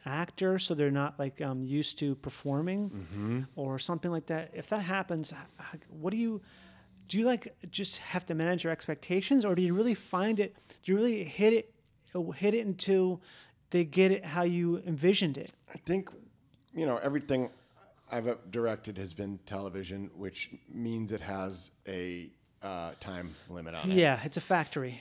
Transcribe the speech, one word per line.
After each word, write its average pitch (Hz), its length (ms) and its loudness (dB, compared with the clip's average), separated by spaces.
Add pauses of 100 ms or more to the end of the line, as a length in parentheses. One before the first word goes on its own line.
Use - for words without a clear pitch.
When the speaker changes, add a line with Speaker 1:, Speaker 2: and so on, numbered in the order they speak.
Speaker 1:
actor, 175 540 0
so 175 160 0
they're 143 160 4
not, 143 260 0
like, 139 240 -4
um, 131 220 -2
used 139 340 -2
to 143 160 0
performing 160 760 -2
Speaker 2:
Mm-hmm. 104 500 -4 (140)
Speaker 1:
or 135 240 -4
something 170 320 -2
like 160 160 -4
that. 165 260 -4
If - 160 -10
that 214 140 0
happens, 175 500 -2
h-, 143 60 -14 (340)
h-, 160 160 -14
what 160 220 -4
do 220 60 -2
you, 226 260 -2 (640)
do 180 100 0
you, 226 80 4
like, 247 300 0 (160)
just - 260 -4
have - 300 -4
to 170 80 -2
manage 165 280 2
your 165 80 0
expectations, 185 720 2
or 190 120 4
do 180 80 4
you 175 100 4
really 220 220 4
find 202 440 0
it, 196 160 0 (280)
do 180 80 0
you 196 80 6
really 220 240 2
hit 196 300 6
it, 220 200 2 (400)
uh, 180 80 0 (120)
hit 202 200 2
it 226 140 0
until 185 520 4 (520)
they 175 120 6
get 185 280 6
it 196 140 0
how 170 180 0
you 175 420 2
envisioned 165 540 2
it? - 120 -10 (220)
Speaker 2:
I 127 60 -14
think, 190 320 -2 (640)
you 160 100 0
know, 123 120 2
everything 139 520 0 (640)
I've, 120 160 -2
uh, 120 80 0 (160)
directed 110 480 -2
has 90 160 -8
been 101 320 -6
television, 98 680 -8
which 92 360 -10 (200)
means 113 400 -4
it 104 100 -4
has 95 500 -6 (160)
a, 90 420 -6 (320)
uh, 87 380 -6
time 87 360 -10 (120)
limit 82 280 -10
on 180 160 -2
it. 190 40 4
Speaker 1:
Yeah, 147 280 6
it's 151 140 -6
a 160 40 -6
factory. 139 600 -2